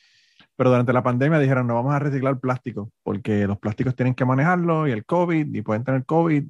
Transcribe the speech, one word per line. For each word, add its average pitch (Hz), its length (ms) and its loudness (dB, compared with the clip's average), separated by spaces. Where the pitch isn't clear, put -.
Pero 127 140 4
durante 123 220 4
la 123 100 2
pandemia 135 360 2
dijeron, 135 280 2
"No 117 100 0
vamos 131 180 0
a 143 60 0
reciclar 135 400 -2
plástico, 110 500 -6
porque 101 440 -2
los 98 120 -2
plásticos 123 360 -2
tienen 123 200 0
que 135 100 -2
manejarlo 156 640 2
y - 20 0
el 107 160 -4
covid, 165 480 0
y 104 80 -4
pueden 110 220 -2
tener 131 200 -2
covid", 160 460 2